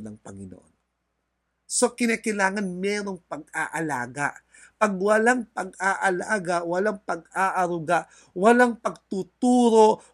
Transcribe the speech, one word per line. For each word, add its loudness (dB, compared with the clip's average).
ng -16
Panginoon. -18
So, -2
kinakailangan -2
merong -6
pag-aalaga. -6
Pag 0
walang 2
pag-aalaga, -2
walang -2
pag-aaruga, -2
walang 4
pagtuturo, 2